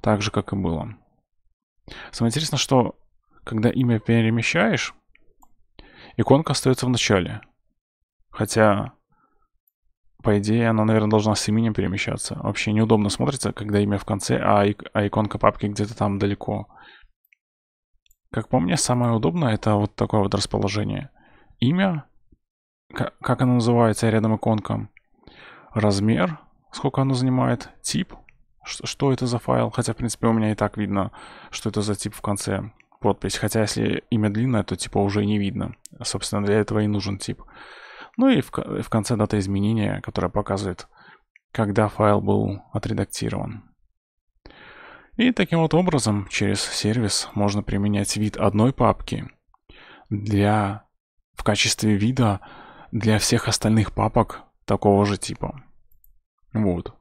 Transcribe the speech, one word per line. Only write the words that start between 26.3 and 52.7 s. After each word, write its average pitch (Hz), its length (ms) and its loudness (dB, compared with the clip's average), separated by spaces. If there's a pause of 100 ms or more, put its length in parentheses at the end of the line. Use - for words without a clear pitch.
сколько - 300 -2
оно 135 120 2
занимает, 127 560 0 (120)
тип, - 320 -4 (500)
ш-, - 220 -12
что 139 260 0
это 131 160 0
за 120 100 0
файл. 120 320 0
Хотя, 120 220 -4
в - 60 -6
принципе, 120 300 -2
у 113 60 4
меня 110 180 2
и 104 40 0
так - 220 -2
видно, 101 340 -2 (380)
что - 200 -6
это 104 120 -2
за 104 140 -2
тип - 180 -8
в - 80 -16
конце, 101 500 -4 (300)
подпись. 98 360 -2
Хотя, 110 240 0
если - 480 -2
имя 107 200 0
длинное, 110 340 0
то 95 140 -6
типа - 220 -4
уже 101 240 0
и 104 40 0
не 104 100 0
видно. 101 380 -4 (260)
Собственно, 104 440 -4
для 101 100 2
этого 107 240 0
и 107 80 0
нужен 98 300 -4
тип. - 260 -10 (720)
Ну 269 140 4
и 214 100 6
в - 100 -4
ко-, - 320 -6
в - 80 -8
конце 110 280 0
дата 104 220 2
изменения, 101 600 0
которая 92 300 -4
показывает, 98 560 -4 (640)
когда 104 380 2
файл 104 320 2
был 101 400 0 (100)
отредактирован. 101 1000 -6 (1500)
И 247 140 2
таким 170 280 0
вот 156 140 2
образом 139 560 2
через 101 320 -2
сервис - 720 -2
можно 101 280 0
применять 101 540 -2
вид 107 220 -2
одной 104 360 2
папки - 560 -2 (800)
для, 104 760 0 (500)
в - 80 -12
качестве 107 520 2
вида 107 440 2 (520)